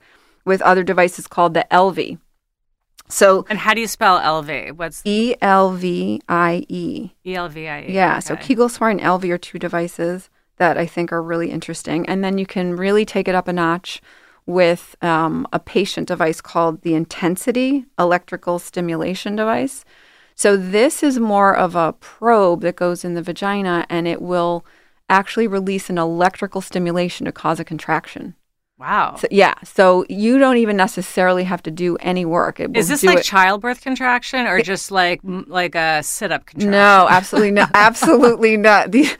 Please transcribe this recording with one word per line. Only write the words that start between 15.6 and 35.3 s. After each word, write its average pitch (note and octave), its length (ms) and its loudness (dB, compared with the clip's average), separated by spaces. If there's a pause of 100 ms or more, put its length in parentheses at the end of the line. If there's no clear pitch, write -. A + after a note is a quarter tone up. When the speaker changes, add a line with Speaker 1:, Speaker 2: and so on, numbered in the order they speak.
Speaker 1:
device E3 340 -2
called E3 400 -2
the E3+ 120 -2
Intensity A#3 920 -2 (120)
Electrical F3 600 -2
Stimulation F3 760 -6
Device. A#3 500 -4 (500)
So G3+ 220 4
this G#3 460 0
is C4 160 2
more G3+ 360 2
of F3+ 200 0
a E3 180 0
probe G#3 680 2
that F3 140 -2
goes F3+ 300 -4
in F3 80 -6
the E3+ 80 -6
vagina, F3+ 680 -4
and E3+ 180 -4
it E3+ 140 -4
will F3 440 -2 (440)
actually G3 380 2
release G3 420 -4
an F3+ 80 -4
electrical F3 600 -2
stimulation F3 680 -4
to E3+ 60 -6
cause E3 280 -4
a E3+ 40 -6
contraction. - 720 -8 (480)
Speaker 2:
Wow. F3 320 -2
Speaker 1:
So, - 160 -6
yeah. F#3+ 220 4 (100)
So F#3 460 4
you G#3+ 280 2
don't C4 200 4
even G#3+ 180 2
necessarily F#3 720 0
have F#3 180 -4
to - 80 -10
do F3 300 -4
any F3+ 240 -2
work. E3+ 340 0
It - 160 -6
Speaker 2:
Is G#3 120 0
Speaker 1:
will B3 80 -2
Speaker 2:
this C#4+ 60 -4
Speaker 1:
do - 60 4
Speaker 2:
like F4 120 6
Speaker 1:
it. - 40 0
Speaker 2:
childbirth G3+ 560 2
contraction B3+ 680 -2
or F#3 120 0
Speaker 1:
It E3+ 80 2
Speaker 2:
just F#3 260 -6
like, F3+ 320 0
m-, F#3 240 -10